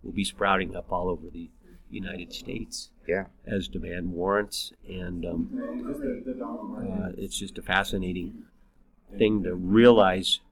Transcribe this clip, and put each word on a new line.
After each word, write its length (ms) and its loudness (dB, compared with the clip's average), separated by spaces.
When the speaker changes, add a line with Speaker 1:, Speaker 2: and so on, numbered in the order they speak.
Speaker 1:
will 120 -10
be 100 -2
sprouting 540 0
up 160 -6
all 160 0
over 200 -4
the 200 -14
United 440 -10
States 560 -10
Speaker 2:
Yeah. 180 0
Speaker 1:
as 240 -4
demand 420 -6
warrants. 640 0
And, 360 -6
um, 1500 -6
uh, 400 -4
it's 200 -8
just 200 -10
a 40 -10
fascinating 840 -2
thing 260 4
to 120 -2
realize 840 8